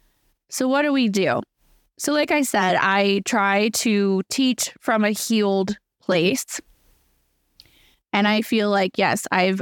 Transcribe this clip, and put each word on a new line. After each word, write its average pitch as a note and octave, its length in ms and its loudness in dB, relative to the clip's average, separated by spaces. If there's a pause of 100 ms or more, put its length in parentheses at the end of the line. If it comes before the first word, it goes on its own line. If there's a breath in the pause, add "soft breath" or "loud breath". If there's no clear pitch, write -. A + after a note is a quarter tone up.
(500)
So - 180 -2
what C#4 160 2
do D4 80 0
we C4 160 2
do? F#3 340 0 (560)
So - 140 -4
like D4 200 0
I D4+ 100 2
said, F#3 400 0
I G3 420 2
try G3+ 460 0
to G3+ 600 0
teach - 520 -2
from A3 240 0
a G#3 60 0
healed G3+ 680 0 (240)
place. F#3 580 -2 (1500 soft breath)
And G3+ 160 0
I G#3+ 140 2
feel G#3+ 300 0
like, G3 260 0
yes, F3+ 340 0
I've, F#3+ 300 0